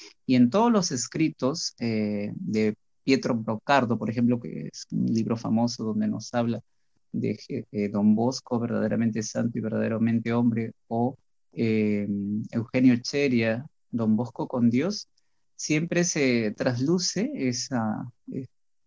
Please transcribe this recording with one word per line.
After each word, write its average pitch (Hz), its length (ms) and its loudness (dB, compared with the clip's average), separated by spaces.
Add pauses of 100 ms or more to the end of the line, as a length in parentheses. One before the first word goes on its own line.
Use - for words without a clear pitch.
(260)
Y 131 100 4
en 123 140 8
todos 233 220 4
los 180 200 2
escritos, 147 840 -4
eh, 107 580 -2
de 107 380 0 (300)
Pietro 127 300 2
Brocardo, 117 640 0
por 110 120 -4
ejemplo, 120 300 2
que - 320 -10
es - 200 -16
un 117 140 0
libro 113 300 0
famoso 117 480 0
donde 107 240 -2
nos 113 260 -6
habla 117 260 -2 (520)
de, 117 260 -2 (340)
eh, 104 180 -2
Don 104 240 4
Bosco, 120 460 -2
verdaderamente 110 600 0
santo 117 360 -4
y 113 40 -4
verdaderamente 113 720 0
hombre, 117 400 0 (160)
o, 120 280 -2 (360)
eh, 107 560 2 (440)
Eugenio 123 460 4
Cheria, 127 680 0 (240)
Don 110 260 2
Bosco 123 320 -4
con 120 220 2
Dios, 160 380 -2 (480)
siempre 170 480 0
se 123 520 2
trasluce 170 800 0
esa, 123 760 -4 (220)
eh, 135 140 -8 (400)